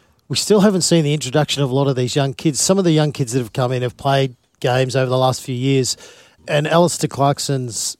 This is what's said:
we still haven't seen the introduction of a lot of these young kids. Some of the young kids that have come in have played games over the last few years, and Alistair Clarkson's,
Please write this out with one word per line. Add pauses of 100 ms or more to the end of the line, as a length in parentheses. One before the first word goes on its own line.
(300)
we
still
haven't
seen
the
introduction
of
a
lot
of
these
young
kids.
Some
of
the
young
kids
that
have
come
in
have
played (240)
games
over
the
last
few
years, (520)
and
Alistair
Clarkson's,